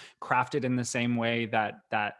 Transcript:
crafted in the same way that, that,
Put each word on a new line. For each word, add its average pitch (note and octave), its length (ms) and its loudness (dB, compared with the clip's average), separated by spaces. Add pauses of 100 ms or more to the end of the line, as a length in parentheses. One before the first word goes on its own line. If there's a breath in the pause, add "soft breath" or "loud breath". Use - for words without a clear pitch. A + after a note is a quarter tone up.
(200 loud breath)
crafted B2+ 440 0
in B2+ 120 0
the B2 80 0
same A#2+ 300 0
way A#2 320 0
that, A2 440 0
that, G#2 300 -2